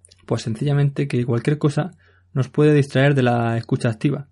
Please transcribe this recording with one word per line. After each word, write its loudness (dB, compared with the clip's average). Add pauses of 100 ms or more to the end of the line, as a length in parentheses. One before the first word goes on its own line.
(260)
Pues -4
sencillamente -2
que -2
cualquier 0
cosa -2 (420)
nos -2
puede 2
distraer 2
de 2
la 0
escucha -2
activa. -4